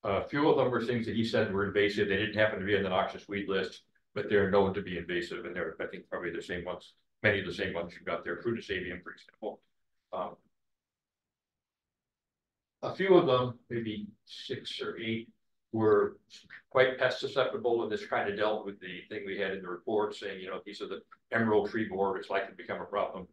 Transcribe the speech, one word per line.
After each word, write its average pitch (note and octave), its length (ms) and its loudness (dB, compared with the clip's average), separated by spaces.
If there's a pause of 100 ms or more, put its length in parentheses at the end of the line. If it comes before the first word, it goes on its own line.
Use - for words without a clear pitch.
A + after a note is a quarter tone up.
A F#2+ 240 0
few D3 200 2
of C#3+ 80 8
them B2+ 140 4
were A#2 140 0
things A#2+ 220 0
that G2 100 -2
he A2+ 80 2
said G#2+ 280 2
were G2 140 0
invasive. G2+ 420 2
They F#2+ 80 2
didn't G2+ 200 -2
happen G#2+ 240 4
to F#2 60 -4
be G2+ 100 2
on F#2+ 80 2
the F#2 40 -2
noxious F#2+ 400 -2
weed G2+ 200 -4
list, F#2+ 340 -2 (320)
but G#2 140 -4
they're G2 220 4
known F#2+ 240 6
to G2+ 80 -4
be F2+ 160 -6
invasive, F2 460 -4
and F2 100 -8
they're, E2 260 -6
I F2+ 60 -4
think, F#2+ 220 -14
probably F2 220 -6
the E2+ 120 -6
same F2 220 -6
ones, F2+ 280 -8 (320)
many G2+ 160 4
of F#2 60 -6
the F2 80 -6
same F#2 200 -4
ones E2+ 200 -6
you've - 100 -20
got E2+ 200 -4
there, F2 160 -4
Prunus A2+ 300 -4
avium, F2+ 320 -6
for - 100 -18
example. - 480 -12 (520)
Um, F#2 240 -6 (2500)
a - 120 -4
few F#3+ 220 4
of D3 100 8
them, B2+ 320 2 (100)
maybe G#2+ 380 -6 (200)
six - 540 -10
or A2 180 -6
eight, A2+ 300 -4 (440)
were G#2+ 460 6 (520)
quite B2+ 280 4
pest C3 200 2
susceptible, A#2 640 0
and G#2+ 80 -4
this G#2 160 -4
kind G2+ 240 -2
of G2 60 -4
dealt G#2+ 280 0
with G2+ 160 -10
the F2+ 280 -10
thing G#2 180 -8
we F#2+ 120 -6
had F#2+ 140 -2
in F#2+ 100 -6
the F2+ 60 -10
report G#2 460 -2
saying, F#2+ 260 -8
you F#2 80 -12
know, F#2 160 -8
these G2+ 160 -14
are G2+ 60 -6
the F#2+ 160 -10 (300)
emerald G#2+ 360 4
tree A2 200 -2
borer, F#2+ 280 2
it's - 140 -8
likely G2 200 0
to - 60 -20
become F#2+ 240 -6
a - 40 -6
problem. F#2+ 480 -2